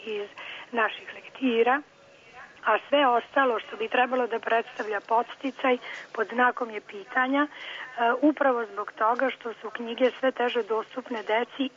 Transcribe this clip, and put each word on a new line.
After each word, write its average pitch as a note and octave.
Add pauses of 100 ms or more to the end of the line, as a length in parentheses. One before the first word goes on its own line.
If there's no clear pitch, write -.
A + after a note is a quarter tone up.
iz G#3 (440)
naših A3
lektira, B3 (840)
a G#3+ (120)
sve C#4+
ostalo A#3+
što -
bi A3
trebalo B3
da A3
predstavlja A3+
podsticaj B3 (360)
pod A3
znakom A#3+
je G#3+
pitanja, B3+
e, - (100)
upravo C4+
zbog G3+
toga A#3+
što A#3
su G#3+
knjige A#3
sve C4
teže A#3+
dostupne A3
deci A#3+